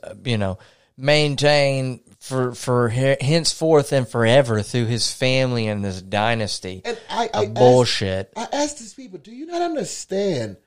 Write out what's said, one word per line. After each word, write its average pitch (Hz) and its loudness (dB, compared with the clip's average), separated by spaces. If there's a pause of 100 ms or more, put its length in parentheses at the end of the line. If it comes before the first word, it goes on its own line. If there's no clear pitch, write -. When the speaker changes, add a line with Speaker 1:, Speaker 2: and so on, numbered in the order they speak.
Speaker 1:
uh, - -16 (100)
you 117 0
know, 98 -2 (380)
maintain 139 2 (180)
for, 127 -2
for 123 0
he-, 135 2
henceforth 156 2
and 127 2
forever 117 4
through 117 -2
his 113 -2
family 127 0
and 104 -4
this 92 -6
dynasty 101 -2
Speaker 2:
And 233 -8 (100)
I, 226 -4
Speaker 1:
of - -8
Speaker 2:
I 107 0
asked 110 -4
Speaker 1:
bullshit. 117 4
Speaker 2:
I 226 -6
asked 294 -4
these 220 -18
people, 233 -18
Do - -20
you 269 -14
not 349 -4
understand? 190 -4 (100)